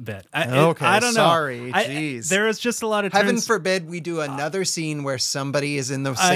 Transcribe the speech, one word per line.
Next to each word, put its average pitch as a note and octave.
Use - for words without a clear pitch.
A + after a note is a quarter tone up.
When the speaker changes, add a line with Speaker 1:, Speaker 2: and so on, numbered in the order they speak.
Speaker 1:
bit. G#2+
I, D#3
it, A#2+
Speaker 2:
Okay, D3+
Speaker 1:
I F#3+
don't A#3+
know. G3+
Speaker 2:
sorry, C#3+
Speaker 1:
I, G3
Speaker 2:
jeez. C#3+
Speaker 1:
there G3+
was A3
just -
a A3+
lot G#3
of F#3
Speaker 2:
Heaven G3+
Speaker 1:
turns. A3+
Speaker 2:
forbid F#3
we F3
do E3
another D3+
scene D3+
where C3
somebody C#3+
is C3+
in C3+
the C3+
Speaker 1:
I F3+